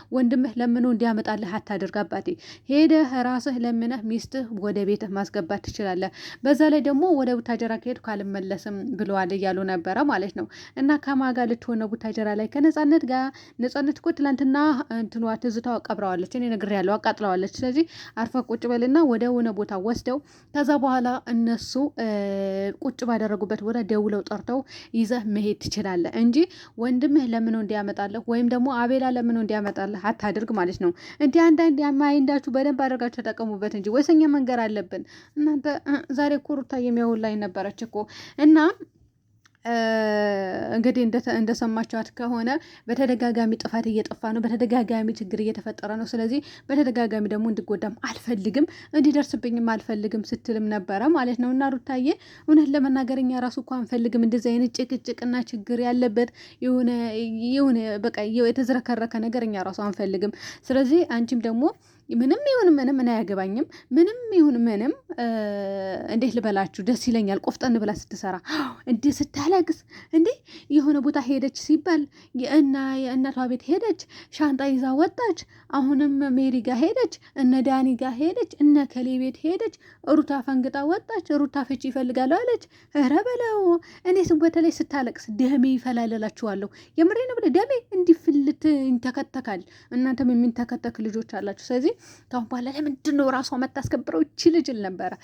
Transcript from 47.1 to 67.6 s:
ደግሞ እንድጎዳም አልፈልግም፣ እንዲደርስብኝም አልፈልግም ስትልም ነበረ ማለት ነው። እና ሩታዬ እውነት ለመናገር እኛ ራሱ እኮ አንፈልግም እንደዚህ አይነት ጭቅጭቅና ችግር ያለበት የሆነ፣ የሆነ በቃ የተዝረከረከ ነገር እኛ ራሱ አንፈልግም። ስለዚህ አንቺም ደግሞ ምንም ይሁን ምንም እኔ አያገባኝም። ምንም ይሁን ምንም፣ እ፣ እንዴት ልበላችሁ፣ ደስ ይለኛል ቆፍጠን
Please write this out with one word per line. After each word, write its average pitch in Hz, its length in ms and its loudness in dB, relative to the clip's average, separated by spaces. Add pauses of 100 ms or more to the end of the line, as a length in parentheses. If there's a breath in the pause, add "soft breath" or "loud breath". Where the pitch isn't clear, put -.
ደግሞ 214 180 -2
እንድጎዳም 202 560 -4
አልፈልግም፣ 226 640 -2 (280 loud breath)
እንዲደርስብኝም 254 720 2
አልፈልግም 214 560 -4
ስትልም 220 440 -4
ነበረ 208 400 -2
ማለት 247 320 0
ነው። 247 100 0
እና 269 200 0
ሩታዬ 254 360 -4 (360 loud breath)
እውነት 302 280 6
ለመናገር 269 500 0
እኛ 254 220 0
ራሱ 247 160 -4
እኮ 254 160 -10
አንፈልግም 233 500 0
እንደዚህ 233 260 2
አይነት 240 240 2
ጭቅጭቅና 247 720 -4
ችግር 233 360 -6
ያለበት 247 520 0 (300 loud breath)
የሆነ፣ 254 280 2 (560)
የሆነ 262 320 4 (200)
በቃ 220 180 -4 (200)
የተዝረከረከ 240 840 0
ነገር 233 240 -2
እኛ 202 200 -4
ራሱ 190 180 -8
አንፈልግም። 202 520 -2 (300 loud breath)
ስለዚህ 269 460 4
አንቺም 233 320 -2
ደግሞ 226 200 -2 (460 soft breath)
ምንም 262 360 2
ይሁን 508 260 4
ምንም 269 280 4
እኔ 247 120 2
አያገባኝም። 202 540 -2 (260 loud breath)
ምንም 370 300 4 (100)
ይሁን 302 280 6
ምንም፣ 233 340 2 (220)
እ፣ 240 100 -4 (840)
እንዴት 233 240 0
ልበላችሁ፣ 202 500 -2
ደስ 226 220 0
ይለኛል 214 360 0
ቆፍጠን 247 360 0